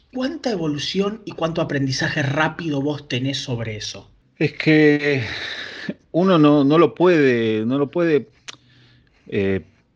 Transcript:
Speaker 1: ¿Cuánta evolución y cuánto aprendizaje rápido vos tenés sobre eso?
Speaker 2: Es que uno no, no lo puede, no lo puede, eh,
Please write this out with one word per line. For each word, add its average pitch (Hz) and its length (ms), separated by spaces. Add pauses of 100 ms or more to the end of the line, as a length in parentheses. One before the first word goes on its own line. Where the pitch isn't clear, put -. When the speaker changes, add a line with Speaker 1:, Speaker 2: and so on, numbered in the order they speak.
(120)
Speaker 1:
¿Cuánta 262 380
evolución 185 720
y - 80
cuánto 165 300
aprendizaje 143 600
rápido 151 600
vos 143 260
tenés 135 300
sobre 110 380
eso? - 340 (260)
Speaker 2:
Es 151 180
que 147 680 (920)
uno 180 260
no, 147 260
no 151 140
lo 165 160
puede, 123 720
no 131 120
lo 143 120
puede, 160 380 (1000)
eh, 98 360 (320)